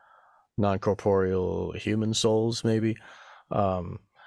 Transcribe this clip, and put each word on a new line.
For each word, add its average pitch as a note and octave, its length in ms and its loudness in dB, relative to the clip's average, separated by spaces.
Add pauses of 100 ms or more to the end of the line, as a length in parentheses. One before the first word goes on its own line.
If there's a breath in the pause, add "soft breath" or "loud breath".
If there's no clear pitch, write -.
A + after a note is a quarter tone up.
(580 soft breath)
non-corporeal F#2+ 1120 0
human A2 420 -2
souls, A2+ 500 0
maybe. A2 320 2 (540 loud breath)
Um, F#2+ 480 -2 (280 soft breath)